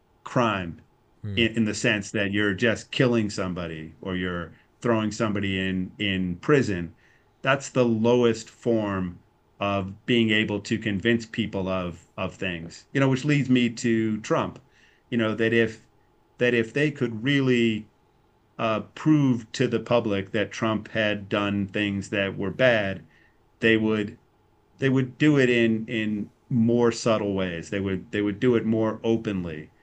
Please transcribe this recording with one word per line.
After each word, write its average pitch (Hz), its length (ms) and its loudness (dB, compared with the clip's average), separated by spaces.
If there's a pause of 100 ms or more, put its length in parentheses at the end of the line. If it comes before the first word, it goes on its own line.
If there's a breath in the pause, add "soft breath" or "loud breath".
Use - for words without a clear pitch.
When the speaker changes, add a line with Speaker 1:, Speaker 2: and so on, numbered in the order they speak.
(240)
Speaker 1:
crime 98 560 -2 (420)
Speaker 2:
Hmm. 101 140 -8
Speaker 1:
in, 113 180 2
in 113 120 2
the 104 80 -2
sense 107 380 -2
that 101 200 -2
you're 101 220 2
just 107 360 -2
killing 120 380 2
somebody 85 720 -6
or 92 160 -6
you're 90 360 -6 (280 soft breath)
throwing 110 320 0
somebody 101 460 -2
in, 92 400 -2
in 95 380 -2
prison, 98 580 0 (480 soft breath)
that's 135 260 0
the 127 160 2
lowest 117 640 2
form 98 680 -2 (420)
of 98 460 -4
being 117 240 4
able 104 300 2
to 110 180 -4
convince 110 480 0
people 98 420 -4
of, 90 380 -6 (100)
of 92 200 -6
things, 82 580 -10
you 139 60 2
know, 135 100 4
which 135 160 -2
leads 143 240 2
me 123 180 4
to 113 540 0
Trump, 117 360 -4 (520 soft breath)
you 117 80 -2
know, 110 160 0
that 113 180 0
if, 113 340 0 (520)
that 123 160 2
if 113 180 0
they 147 180 2
could 117 320 -4
really, 120 640 2 (720)
uh, 110 220 0 (140)
prove 135 580 2
to 123 160 0
the 110 120 0
public 107 520 0
that 104 180 -2
Trump 110 380 -2
had 104 400 -2
done 101 380 0
things 101 420 -4
that 98 300 -2
were 95 120 -2
bad, 107 520 0 (560 soft breath)
they 113 180 4
would, 107 400 0 (640)
they 135 100 0
would 131 300 0
do 151 200 4
it 127 120 4
in, 113 360 2
in 107 440 -4 (180)
more 117 420 4
subtle 107 440 0
ways. 90 340 -4
They 101 120 -4
would, 95 300 -4
they 104 120 -2
would 101 180 -2
do 123 140 4
it 107 100 2
more 110 400 0
openly. 95 640 -2 (140 soft breath)